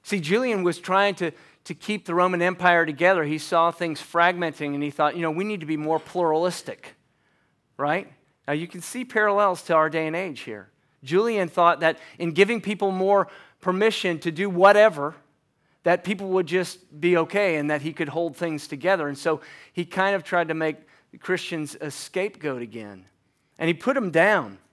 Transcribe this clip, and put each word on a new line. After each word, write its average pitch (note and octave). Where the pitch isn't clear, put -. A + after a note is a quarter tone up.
See, G3
Julian G#3
was F3
trying G3
to, E3
to F3
keep G#3
the E3+
Roman F3+
Empire F3
together. D#3+
He D3+
saw E3+
things E3
fragmenting, E3+
and C#3+
he D3
thought, D3
"You E3+
know, D#3+
we E3+
need G#3+
to D#3
be D#3
more D#3
pluralistic," E3+
right? D3+
Now, C#3+
you D#3+
can E3+
see B3
parallels G#3
to E3
our D#3
day D#3+
and D#3+
age E3+
here. G#2
Julian F#3+
thought E3+
that D#3+
in E3+
giving G3
people G3
more F#3+
permission F#3+
to E3+
do F#3+
whatever, F#3
that F3
people F#3+
would F#3
just E3
be F3
okay E3+
and D3
that D3
he D#3+
could D#3
hold D#3+
things D#3+
together. D#3
And C#3
so D#3+
he F3
kind F#3+
of F#3+
tried E3+
to D#3+
make D#3
Christians E3
a D3+
scapegoat D#3
again. G#2
And E3
he E3+
put B3+
them G#3
down. D#3+